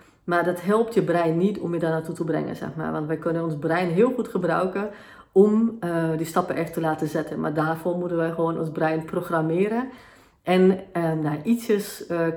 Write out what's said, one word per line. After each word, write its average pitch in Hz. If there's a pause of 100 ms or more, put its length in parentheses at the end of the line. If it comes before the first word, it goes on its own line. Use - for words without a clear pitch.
(240)
Maar 175
dat 180
helpt 220
je 185
brein 165
niet 196
om 170
je 165
daar 170
naartoe 160
te 165
brengen, 156
zeg -
maar. 160
Want 156
wij 156
kunnen 165
ons 156
brein 170
heel 220
goed -
gebruiken 190 (420)
om, 214
eh, 170
die 160
stappen 180
echt 165
te 170
laten 156
zetten. 156
Maar 160
daarvoor 165
moeten 175
wij 165
gewoon 165
ons 160
brein 160
programmeren. 175 (540)
En, 185 (120)
eh, 165
naar 151
ietsjes, 220
eh, 170 (100)